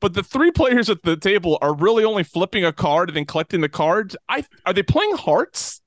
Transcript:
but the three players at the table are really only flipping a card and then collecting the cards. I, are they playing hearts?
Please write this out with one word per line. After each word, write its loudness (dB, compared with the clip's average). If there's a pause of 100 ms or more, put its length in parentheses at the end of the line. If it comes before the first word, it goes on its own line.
but -2
the -2
three 2
players 2
at -2
the 0
table 0
are 0
really 2
only 0
flipping -2
a 0
card 0
and -6
then -4
collecting -4
the 0
cards. -2 (140)
I, -4 (180)
are 0
they 0
playing 0
hearts? -2